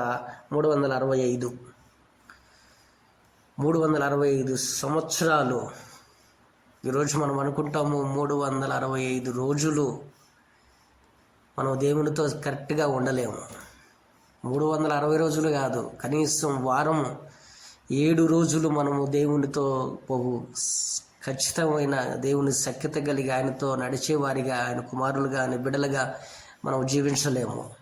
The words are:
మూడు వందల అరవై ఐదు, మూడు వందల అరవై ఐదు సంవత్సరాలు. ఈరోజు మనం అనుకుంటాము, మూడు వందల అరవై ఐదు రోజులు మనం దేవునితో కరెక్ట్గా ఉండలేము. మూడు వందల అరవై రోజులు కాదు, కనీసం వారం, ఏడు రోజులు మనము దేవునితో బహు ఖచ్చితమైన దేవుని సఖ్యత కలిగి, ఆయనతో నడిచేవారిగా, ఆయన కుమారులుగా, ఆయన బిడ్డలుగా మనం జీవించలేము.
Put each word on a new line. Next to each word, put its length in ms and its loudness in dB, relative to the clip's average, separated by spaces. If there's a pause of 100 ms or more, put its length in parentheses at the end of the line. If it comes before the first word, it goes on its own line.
(520)
మూడు 160 2
వందల 240 2
అరవై 260 2
ఐదు, 340 0 (2000)
మూడు 200 2
వందల 260 2
అరవై 240 2
ఐదు 280 2
సంవత్సరాలు. 1120 0 (1160)
ఈరోజు 320 0
మనం 220 0
అనుకుంటాము, 640 0
మూడు 320 0
వందల 380 -2
అరవై 300 -2
ఐదు 280 -2
రోజులు 680 0 (1600)
మనం 220 0
దేవునితో 480 2
కరెక్ట్గా 580 -2
ఉండలేము. 520 0 (1040)
మూడు 200 0
వందల 280 2
అరవై 240 2
రోజులు 320 2
కాదు, 420 0 (140)
కనీసం 600 0
వారం, 520 0 (760)
ఏడు 340 4
రోజులు 420 4
మనము 380 2
దేవునితో 920 2 (120)
బహు 360 -2 (800)
ఖచ్చితమైన 720 0
దేవుని 520 0
సఖ్యత 420 -2
కలిగి, 360 0
ఆయనతో 460 0
నడిచేవారిగా, 880 0
ఆయన 140 -4
కుమారులుగా, 600 -2
ఆయన 160 0
బిడ్డలుగా 580 0 (500)
మనం 220 0
జీవించలేము. 840 0 (120)